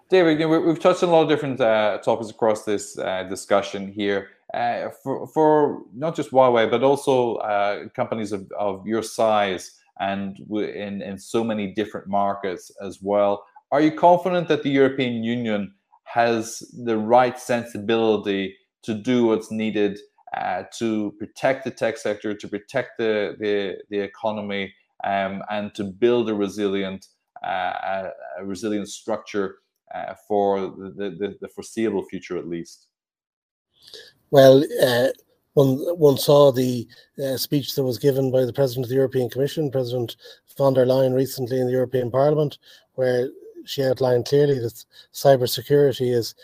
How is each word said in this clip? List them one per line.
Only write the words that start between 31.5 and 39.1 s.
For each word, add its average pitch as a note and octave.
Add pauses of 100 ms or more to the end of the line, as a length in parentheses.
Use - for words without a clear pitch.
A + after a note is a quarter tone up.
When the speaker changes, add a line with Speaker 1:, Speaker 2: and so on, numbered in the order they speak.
Speaker 1:
future, F2+
at D#2
least? E2+ (1400)
Speaker 2:
Well, C3+ (180)
uh, B2+ (460)
one, C3+ (200)
one C#3+
saw C#3+
the, B2 (340)
uh, C3+
speech C#3
that C#3+
was B2+
given C3+
by C3
the A#2
President C3
of A2+
the B2+
European B2+